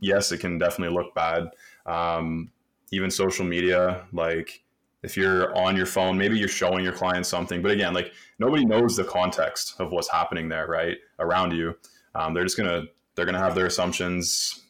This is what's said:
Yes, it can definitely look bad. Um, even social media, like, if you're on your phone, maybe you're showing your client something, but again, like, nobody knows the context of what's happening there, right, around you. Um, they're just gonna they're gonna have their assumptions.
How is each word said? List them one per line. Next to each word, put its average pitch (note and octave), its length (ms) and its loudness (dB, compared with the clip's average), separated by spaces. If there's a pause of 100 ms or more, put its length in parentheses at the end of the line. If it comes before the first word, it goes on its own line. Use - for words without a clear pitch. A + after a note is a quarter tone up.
Yes, G2 320 2
it F2 60 -4
can F2 200 -4
definitely F2 380 0
look F2 180 -4
bad. E2 360 -2 (360)
Um, E2 640 -2 (400)
even F#2+ 200 -2
social F#2+ 340 0
media, F2+ 680 2
like, E2 520 -4 (380)
if - 120 -12
you're F#2+ 420 2
on F#2 200 2
your F#2 100 0
phone, F#2 300 0
maybe G#2 220 2
you're G2+ 100 0
showing F#2 340 0
your F2+ 100 0
client F2+ 340 -2
something, F2+ 340 -2
but G2 100 2
again, G2 220 2
like, F2+ 220 -2 (240)
nobody C#3 260 4
knows A2+ 320 4
the F#2 80 2
context - 760 -2
of F2 140 -4
what's E2+ 180 -2
happening D#2+ 380 0
there, D#2+ 180 -4
right, E2 320 -2 (200)
around F2 340 2
you. E2 240 -2 (380)
Um, D#2+ 180 -2
they're F2 120 2
just F2+ 120 -2
gonna F2 280 0 (340)
they're F2 80 2
gonna F#2 120 -2
have F#2 160 2
their F#2 120 2
assumptions. F2+ 1040 -2